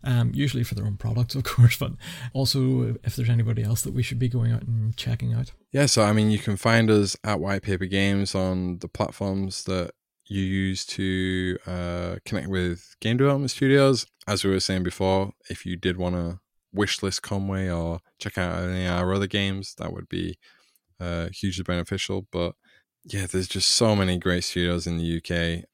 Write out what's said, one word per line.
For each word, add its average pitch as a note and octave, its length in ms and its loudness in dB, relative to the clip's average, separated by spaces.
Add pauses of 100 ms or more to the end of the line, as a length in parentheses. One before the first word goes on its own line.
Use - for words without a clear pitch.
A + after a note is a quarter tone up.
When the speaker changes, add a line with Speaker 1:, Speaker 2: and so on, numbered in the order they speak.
Speaker 1:
um, A#2+ 300 2
usually C3 300 0
for - 100 -4
their G#2+ 120 -4
own G2+ 120 -2
products, A#2 380 -2
of C3+ 80 -2
<laughs> - 0 -
course, - 340 6
but A#2+ 140 -4 (420)
also C3 720 0
if - 120 -4
there's A#2+ 140 0
anybody A2+ 340 2
else A2 200 0
that - 100 -6
we B2 80 0
should A#2+ 160 -2
be B2 120 0
going A#2 220 0
out A2+ 120 0
and A2 340 -2
checking A#2 360 -2
out. B2 180 -4 (200)
Speaker 2:
Yeah, C#3+ 140 4
so, A#2+ 180 2
I G#2 100 4
mean, G#2+ 180 4
you G#2 80 2
can G2+ 180 -2
find A2+ 320 4
us G#2 340 4
at G#2 160 0
White G2 220 -2
Paper F#2+ 240 -2
Games G2 480 2
on F#2 460 -2
the F2+ 80 -8
platforms G2 760 -4
that F2+ 260 -4 (340)
you G2 160 -2
use F#2+ 460 0
to, F#2 680 -2 (100)
uh, F2 480 -6 (100)
connect F2 220 -6
with F2+ 520 -2
game A#2 180 0
development C#3 340 2
studios. C3+ 560 4 (200)
As G#2 160 0
we G2 60 4
were F#2+ 100 4
saying F#2 240 0
before, F#2+ 480 2 (200)
if - 160 -10
you F2+ 100 -4
did F2+ 200 0
wanna F2+ 420 -2 (360)
wishlist G2 460 0
Conway G2 480 -2
or E2 300 -2 (180)
check - 220 -6
out F2 240 -2
any F2+ 240 -2
of F2 60 0
our F2+ 200 0
other G2 140 0
games, G2 500 -2
that - 160 -8
would F2+ 160 -12
be, F2 300 -6 (600)
uh, E2+ 320 -6
hugely F#2 320 -4
beneficial. F#2+ 680 -4
But F2 240 -2 (500)
yeah, G2 240 -6
there's F#2 200 -2
just F#2 180 0
so G#2+ 300 4
many F#2 200 2
great F2+ 280 0
studios F2 420 0
in E2+ 100 -2
the E2 60 -2
U E2 160 -2
K E2+ 540 -2